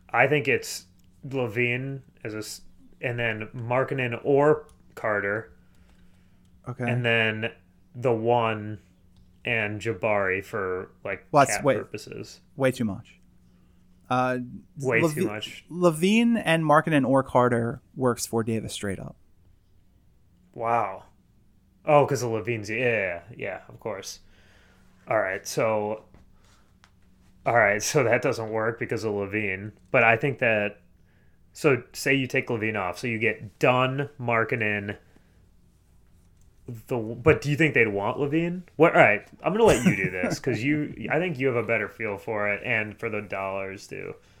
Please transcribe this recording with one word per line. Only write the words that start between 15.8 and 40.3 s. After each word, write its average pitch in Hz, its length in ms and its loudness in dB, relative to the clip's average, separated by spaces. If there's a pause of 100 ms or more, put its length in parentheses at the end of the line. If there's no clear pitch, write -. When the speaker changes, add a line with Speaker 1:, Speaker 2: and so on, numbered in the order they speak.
Speaker 2:
and 165 200 2
Markkanen 151 440 4
or 135 140 4
Carter 120 600 2 (140)
works 123 300 0
for 113 180 -2
Davis 107 300 -4
straight 98 260 -6
up. - 160 -14 (1400)
Speaker 1:
Wow. 113 500 -2 (760)
Oh, 147 220 6
'cause 131 160 -2
of 120 80 -4
LaVine's, 110 400 -4
yeah, 107 520 -2 (140)
yeah, 95 320 -10
of 120 120 -20
course. 98 400 -10 (880)
All 113 120 2
right, 95 280 -2
so, 110 560 0 (1400)
all 120 120 2
right, 104 260 6
so 143 220 2
that 120 180 2
doesn't 113 300 -2
work 110 260 -2
because 110 260 -6
of 107 100 -2
LaVine. 101 580 -4 (180)
But 123 140 4
I 113 120 6
think 135 240 -2
that, 107 400 0 (760)
so 135 280 2 (100)
say - 220 -2
you 135 140 0
take 131 220 -4
LaVine 107 300 -2
off, 90 200 -4
so 127 80 -6
you 113 100 -2
get 107 400 -4
Dunn, 131 520 2 (120)
Markkanen, 110 720 -2 (1900)
the, 131 100 -4
but 120 440 0
do 143 80 -4
you 143 80 0
think 151 160 4
they'd 117 140 6
want 101 320 -2
LaVine? 165 420 -2 (160)
What? 233 180 6
All 175 60 8
right, 107 260 4 (160)
I'm 160 100 0
gonna 226 120 4
let 135 200 4
you 139 100 4
do 95 160 0
this 92 280 -2